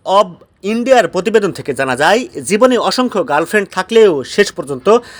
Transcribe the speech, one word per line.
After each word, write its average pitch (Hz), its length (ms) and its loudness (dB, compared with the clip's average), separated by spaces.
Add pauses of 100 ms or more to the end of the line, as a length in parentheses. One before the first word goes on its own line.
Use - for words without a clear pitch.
অব 185 300 2 (280)
ইন্ডিয়ার 233 440 2
প্রতিবেদন 196 440 -2
থেকে 135 220 -8
জানা 131 220 -2
যায়, 185 320 2 (160)
জীবনে 220 340 2
অসংখ্য 190 500 -2
গার্লফ্রেন্ড 165 440 0
থাকলেও 185 520 2
শেষ - 280 -2
পর্যন্ত 143 460 -2 (220)